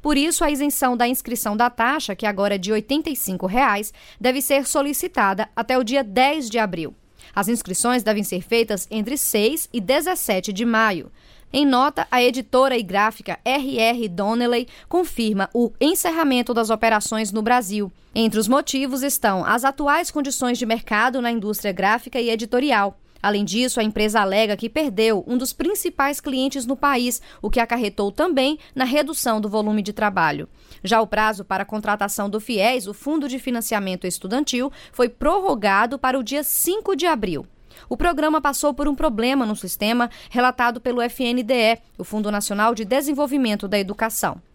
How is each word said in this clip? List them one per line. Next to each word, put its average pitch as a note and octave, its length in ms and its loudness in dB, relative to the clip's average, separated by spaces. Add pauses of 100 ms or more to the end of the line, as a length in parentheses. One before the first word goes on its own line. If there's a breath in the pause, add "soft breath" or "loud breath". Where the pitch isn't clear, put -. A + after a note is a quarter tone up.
Por D4 160 2
isso, D4+ 260 2
a D4 60 2
isenção C4+ 480 0
da A#3+ 100 2
inscrição A#3+ 480 -4
da A#3+ 140 4
taxa, A#3+ 460 -2
que - 100 -8
agora G3+ 300 0
é - 20 -4
de F#3+ 140 -4
oitenta C#4 400 -2
e B3+ 40 -4
cinco F#3 300 -4
reais, G#3+ 480 0 (260 loud breath)
deve B3+ 220 0
ser C#4 260 2
solicitada C4+ 880 0
até B3+ 220 0
o B3+ 60 2
dia C4 200 0
dez B3+ 460 0
de A3+ 80 -4
abril. F3+ 380 -4 (380 loud breath)
As D#3 140 0
inscrições A#3 540 0
devem G#3 220 0
ser F#3+ 180 -4
feitas A3+ 480 0
entre A3 280 -4
seis A#3 540 0
e A#3+ 80 -2
dezessete A#3+ 720 0
de G3+ 140 -2
maio. A3 460 0 (420 soft breath)
Em C#4+ 120 2
nota, C4+ 460 2
a B3 100 4
editora B3+ 560 2
e A#3 60 -2
gráfica G3 640 -2
R C4 340 0
R A3+ 300 2
Donnelly A#3 580 0 (220 loud breath)
confirma A3 640 0
o A#3+ 260 2
encerramento D4 720 2
das A3 160 0
operações A3 640 0
no G#3+ 100 -2
Brasil. G#3 500 0 (220 soft breath)
Entre A3 260 2
os G3+ 80 0
motivos C4+ 560 0
estão G3+ 420 0
as A#3 180 2
atuais C#4+ 480 0
condições C4 460 -2
de A#3+ 80 -4
mercado A3+ 560 0
na A#3+ 100 -2
indústria G#3 400 -2
gráfica G#3 480 0
e A#3 100 0
editorial. A3+ 680 0 (240 soft breath)
Além G3+ 220 2
disso, A#3+ 340 0
a A3 40 2
empresa G#3+ 380 0
alega G3+ 360 2
que A3+ 120 -6
perdeu A3 560 0
um B3 120 -2
dos B3+ 140 -2
principais D4 680 -2
clientes C4 460 -2
no C4 100 -2
país, B3+ 460 0 (200 loud breath)
o A3 80 -6
que A#3+ 100 2
acarretou A3 520 -2
também C4+ 480 0 (160 loud breath)
na B3+ 100 0
redução B3+ 560 0
do G#3 80 -4
volume G#3+ 320 0
de G3+ 100 -6
trabalho. E3+ 560 0 (360 loud breath)
Já A3 180 2
o G#3+ 60 0
prazo G#3+ 360 0
para F#3+ 200 -4
a - 20 -4
contratação G#3 640 -2
do G#3+ 100 -4
fies, G#3+ 480 0
o G3+ 60 -10
Fundo C#4+ 340 -2
de B3+ 120 -6
Financiamento G#3 680 -4
Estudantil, B3 640 -2 (200 loud breath)
foi A#3+ 180 2
prorrogado B3 880 2
para C4 220 0
o B3+ 40 -4
dia C#4 200 -4
cinco G4 520 -2
de E4 120 0
abril. G3+ 400 -2 (420 loud breath)
O A#3 80 -4
programa D#4 420 2
passou D4 340 0
por C#4+ 140 -2
um C#4+ 80 0
problema A#3 500 0
no G#3+ 100 -2
sistema A#3 540 0 (200 loud breath)
relatado B3 500 2
pelo A#3+ 220 -2
F B3 220 -2
N A#3+ 200 0
D A3+ 100 0
E, A3+ 240 4 (200)
o F#3 60 -10
Fundo G#3 280 -4
Nacional G#3 420 0
de A3 120 -4
Desenvolvimento C4 840 0
da G3+ 120 0
Educação. G3 640 -4 (140)